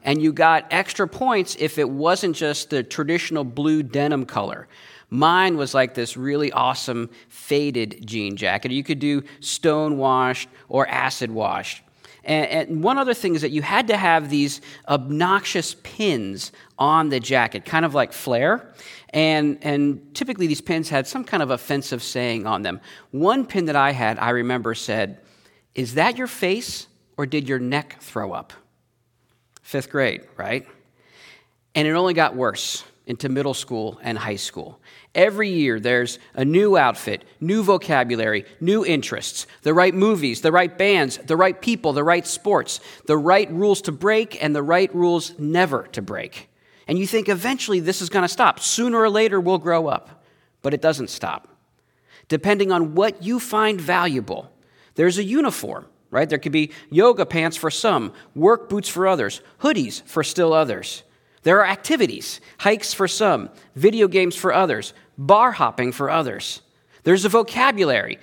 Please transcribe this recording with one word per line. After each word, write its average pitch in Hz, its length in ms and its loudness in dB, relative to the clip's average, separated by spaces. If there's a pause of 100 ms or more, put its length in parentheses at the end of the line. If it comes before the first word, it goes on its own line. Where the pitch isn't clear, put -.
and 151 180 0
you 156 100 4
got 160 380 2
extra 190 380 -2
points 226 520 -2
if 151 180 -2
it 143 120 0
wasn't 165 460 0
just 147 340 -4
the 135 140 -2
traditional 160 600 -4
blue 143 400 0
denim 139 420 -2
color. - 420 -6 (420)
Mine 170 480 2
was, 139 160 -4
like, 127 220 2
this 117 200 -6
really 143 360 -4
awesome 123 580 -2 (180)
faded 120 800 -4
jean 104 300 -6
jacket. 98 340 -2
You 139 120 -4
could 143 160 -4
do 143 240 -2 (180)
stone 151 560 -2
washed 131 500 0 (220)
or 135 180 0
acid 127 440 -4
washed. 104 500 -6 (440)
And, 156 440 -2
and 160 140 -4
one 254 140 2
other 254 160 0
thing 175 220 -2
is 147 60 -4
that 139 100 -4
you 151 100 -2
had 214 260 -2
to 208 100 0
have 165 320 2
these 143 320 -2 (260)
obnoxious 160 960 -2
pins 117 680 -4 (260)
on 156 300 4
the 131 100 0
jacket, 120 460 0
kind 160 180 0
of 147 100 -2
like 135 200 0
flair. 143 600 -2 (360)
And, 156 520 2
and 143 540 -2
typically 170 320 -4
these 151 140 -2
pins 160 260 -4
had 135 180 -2
some 262 200 -8
kind 170 180 -2
of 131 80 -2
offensive 131 500 -4
saying 117 460 -4
on 101 140 -2
them. 92 180 -6 (320)
One 214 340 0
pin 185 200 -2
that 151 100 -2
I 139 160 4
had, 113 280 -2
I 113 100 -2
remember, 120 440 -2
said, 110 460 -4 (560)
"Is 123 200 -6
that 233 220 0
your 247 100 -6
face 202 600 -6 (300)
or 143 80 -4
did 135 240 -4
your 131 100 -2
neck 135 400 -4
throw 104 320 -8
up?" - 220 -12 (1080)
Fifth - 280 -8
grade, 131 320 -2 (160)
right? 107 280 -6 (1120)
And 151 140 0
it - 20 0
only 175 220 2
got 151 240 2
worse, - 480 -4 (200)
into - 220 -6
middle 135 260 -2
school 110 480 -8
and 113 160 -6
high 104 200 -6
school. - 420 -12 (340)
Every 202 360 2
year, 139 300 0
there's 123 400 0 (140)
a 131 120 -2
new 190 320 6
outfit, 113 480 0 (160)
new 202 220 0
vocabulary, 120 840 0 (160)
new 202 240 2
interests, 135 600 -4 (180)
the 151 100 2
right 180 200 2
movies, 185 480 0
the 160 100 2
right 180 260 2
bands, 185 400 2
the - 180 -2
right 185 260 2
people, 165 320 0
the 143 100 0
right 170 220 2
sports, - 540 -2 (260)
the 151 120 2
right 185 340 4
rules 190 320 2
to 170 80 -4
break, 214 500 0
and 151 140 0
the 147 80 -2
right 185 320 2
rules 175 420 0
never 151 500 2
to - 140 -8
break. - 480 -12 (380)
And 170 100 0
you 190 80 0
think 220 240 0
eventually 202 500 -2
this 180 220 -2
is 175 80 -8
gonna 180 180 2
stop. 190 320 2
Sooner 233 400 0
or 220 100 4
later, 202 300 2
we'll 185 180 2
grow 165 300 0
up. - 360 -6 (380)
But 139 120 0
it 143 80 -2
doesn't 139 280 0
stop. - 400 -8 (800)
Depending 190 420 2
on 160 240 0
what 196 260 2
you 233 160 -2
find 214 440 0
valuable, 147 680 -2 (460)
there's 175 220 4
a 208 60 -2
uniform, 247 640 -2 (220)
right? 147 200 0
There 147 100 0
could 143 140 -4
be 151 180 0 (180)
yoga 190 360 6
pants 165 320 -2
for 156 120 -4
some, 147 440 0 (200)
work 214 360 4
boots 196 180 -2
for 185 200 -2
others, 139 340 0 (180)
hoodies 208 440 0
for 156 200 -4
still 165 300 2
others. 139 500 0 (380)
There 180 180 6
are 196 60 6
activities, 196 760 -2 (200)
hikes 214 340 0
for 185 160 0
some, 175 400 0 (260)
video 208 320 6
games 180 300 0
for 185 160 0
others, 143 400 0 (240)
bar 208 340 6
hopping 123 400 0
for 139 180 -4
others. 143 520 -4 (420)
There's 185 220 4
a 202 40 0
vocabulary. 214 920 2